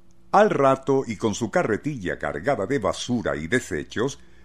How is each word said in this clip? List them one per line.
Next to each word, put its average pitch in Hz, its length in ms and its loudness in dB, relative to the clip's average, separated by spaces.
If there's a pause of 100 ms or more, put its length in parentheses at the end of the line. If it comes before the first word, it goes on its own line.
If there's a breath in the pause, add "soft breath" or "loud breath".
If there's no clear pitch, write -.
(320)
Al 202 180 8
rato, 135 560 2
y 110 100 -4
con 104 180 0
su 107 160 -4
carretilla 113 680 -2
cargada 95 480 -2
de 135 120 -2
basura 90 580 -2
y 78 100 -6
desechos, 104 760 -4 (240 soft breath)